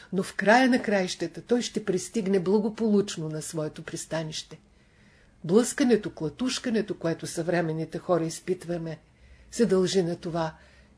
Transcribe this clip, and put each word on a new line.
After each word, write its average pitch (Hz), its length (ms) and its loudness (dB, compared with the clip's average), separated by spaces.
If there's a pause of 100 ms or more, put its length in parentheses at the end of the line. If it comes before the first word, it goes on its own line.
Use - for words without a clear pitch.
(140)
но 180 100 0
в - 120 -12
края 240 340 6
на 214 120 4
краищата 180 600 -2
той 240 200 0
ще 214 240 -6
пристигне 190 540 0
благополучно 208 880 2
на 156 120 -6
своето 156 420 -6
пристанище. 160 760 -8 (840)
Блъскането, 214 720 2
клатушкането, 220 840 -4
което 165 300 -4
съвременните 165 680 -2
хора 165 280 0
изпитваме, 165 760 -6 (520)
се 240 140 4
дължи 185 380 4
на 170 120 -2
това, 165 400 -4 (420)